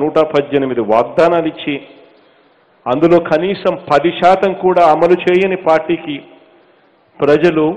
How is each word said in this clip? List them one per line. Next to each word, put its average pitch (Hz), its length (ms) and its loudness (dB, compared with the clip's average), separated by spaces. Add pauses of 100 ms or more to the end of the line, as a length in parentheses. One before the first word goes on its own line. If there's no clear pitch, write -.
నూట 151 160 -2
పద్దెనిమిది 135 720 0
వాగ్దానాలు 165 600 0
ఇచ్చి - 220 -10 (1120)
అందులో 160 340 2 (120)
కనీసం 185 440 -2 (160)
పది 147 280 0
శాతం 185 340 2
కూడా 180 300 0 (100)
అమలు 170 300 2
చేయని 185 340 0 (100)
పార్టీకి 160 480 -2 (1040)
ప్రజలు 156 460 2 (100)